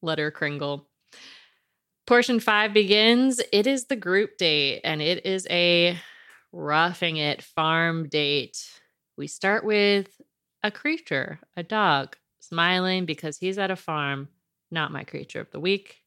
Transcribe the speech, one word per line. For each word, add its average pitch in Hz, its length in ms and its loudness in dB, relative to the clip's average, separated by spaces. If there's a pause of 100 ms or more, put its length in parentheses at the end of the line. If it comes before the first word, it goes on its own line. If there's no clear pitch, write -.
letter 156 300 -2
kringle. 143 560 -6 (1200)
Portion 240 320 4
five 214 340 2
begins. 220 640 4 (140)
It 208 140 4
is 269 180 0
the 269 100 -2
group 196 440 -2
date, 147 440 2
and 156 160 -2
it 170 280 -2
is 190 200 -4
a 175 480 4 (560)
roughing 165 680 0
it 147 260 -2
farm 165 640 0
date. 143 580 -2 (480)
We 143 120 -10
start 208 360 -2
with 202 440 2 (560)
a 208 80 0
creature, 208 680 -6 (160)
a 175 60 -10
dog, 175 560 0 (220)
smiling 185 680 0
because 156 320 -8
he's 190 220 -4
at 196 100 0
a 190 60 -2
farm. 143 520 -4 (460)
Not 151 200 -4
my 143 100 -10
creature - 380 -12
of - 100 -14
the - 80 -12
week. 190 480 -4